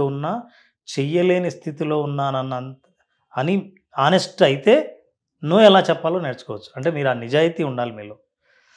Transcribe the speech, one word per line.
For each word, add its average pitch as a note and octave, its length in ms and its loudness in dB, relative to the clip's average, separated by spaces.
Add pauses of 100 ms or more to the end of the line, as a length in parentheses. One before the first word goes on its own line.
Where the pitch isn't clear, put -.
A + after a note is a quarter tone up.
(120)
ఉన్నా, C#3+ 220 -6 (560)
చెయ్యలేని F3 640 0
స్థితిలో D3+ 520 -6
ఉన్నానన్న C#3 520 -4 (800)
అని D3+ 200 -2 (420)
ఆనెస్ట్ E3+ 460 2
అయితే C#3+ 320 4 (680)
no D#3 140 0 (120)
ఎలా F#3+ 200 8
చెప్పాలో E3 380 -2
నేర్చుకోవచ్చు. B2 480 -10
అంటే C3+ 160 -4
మీరు C#3+ 200 -2
ఆ B2 120 0
నిజాయితీ D#3+ 420 0
ఉండాలి B2 320 -6
మీలో. G#2+ 200 -16 (600)